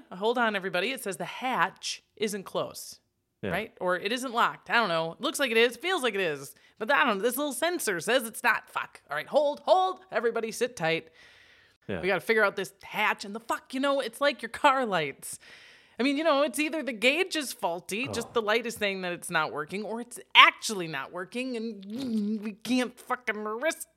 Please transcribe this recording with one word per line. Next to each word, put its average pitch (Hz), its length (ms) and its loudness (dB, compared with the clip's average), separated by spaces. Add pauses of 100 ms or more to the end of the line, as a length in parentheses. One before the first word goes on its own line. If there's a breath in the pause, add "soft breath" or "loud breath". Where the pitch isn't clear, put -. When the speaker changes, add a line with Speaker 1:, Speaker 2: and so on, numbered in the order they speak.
(120)
Speaker 1:
Hold 214 260 0
on, 226 180 2
everybody. 185 360 -2
It 262 120 -8
says 185 140 -6
the 175 80 -6
hatch - 760 -4 (140)
isn't 202 260 -4
closed, - 560 -6 (440)
Speaker 2:
Yeah. 101 80 -4
Speaker 1:
right? 202 280 -4
Or 180 180 0
it 202 140 -4
isn't 254 220 -4
locked. 202 360 0
I 185 40 0
don't 226 160 4
know. 165 240 0
It - 80 -20
looks 294 180 -2
like 269 120 2
it 226 60 2
is, 240 200 6
feels 349 260 0
like 220 120 0
it 196 60 0
is, 147 320 -2 (260 soft breath)
but 220 120 -2
I 302 140 6
don't 208 140 4
know. 190 40 0
This 240 140 0
little 285 160 -2
sensor 320 460 0
says 233 280 2
it's - 160 -8
not. 226 260 2
Fuck. - 400 -8
All 143 60 -4
right, 151 120 -6
hold, 196 340 2
hold. 370 380 4 (120)
Everybody 226 400 -2
sit 254 240 -4
tight. 165 320 -2 (800 soft breath)
Speaker 2:
Yeah. 185 140 -4
Speaker 1:
We 180 60 -2
gotta 190 120 2
figure 220 240 2
out 196 120 2
this 190 180 -8 (100)
hatch 214 420 -2
and 202 100 -10
the 226 40 -10
fuck, - 360 -6
you 262 40 -2
know, 277 220 2
it's 226 180 -8
like 285 220 0
your 226 80 -8
car 269 380 4
lights. 160 520 -2 (580 loud breath)
I 226 60 0
mean, 277 140 2
you 320 80 0
know, 285 160 4
it's 294 180 0
either 302 240 -2
the 254 80 -4
gauge 294 460 2
is 277 160 -4
faulty, 180 560 -4
just - 180 -4
Speaker 2:
Oh. - 60 -20
Speaker 1:
the 226 80 2
light 214 240 2
is 226 100 -6
saying 196 280 -2
that 175 100 -4
it's 170 160 -10
not 156 240 0
working, 151 320 -6
or 220 160 -6
it's 240 180 -14 (160)
actually 226 540 8
not 139 240 -8
working, 233 420 -6
and 220 880 -4
we 214 80 -8
can't 247 480 -2
fucking 226 420 -4
risk 233 560 -4